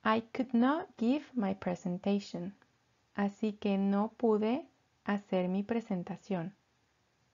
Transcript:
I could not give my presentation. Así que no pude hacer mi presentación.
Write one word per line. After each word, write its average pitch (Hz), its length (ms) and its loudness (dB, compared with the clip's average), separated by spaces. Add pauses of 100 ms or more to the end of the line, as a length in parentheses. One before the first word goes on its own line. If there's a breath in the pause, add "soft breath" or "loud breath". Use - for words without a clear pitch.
I 220 180 2 (120)
could 262 200 -2
not 277 340 4 (100)
give 262 360 0
my 202 200 0
presentation. 185 1000 -4 (600)
Así 202 380 -2
que 202 240 0
no 196 400 2
pude 220 500 2 (380)
hacer 196 420 0
mi 190 160 0
presentación. 190 920 -4 (800)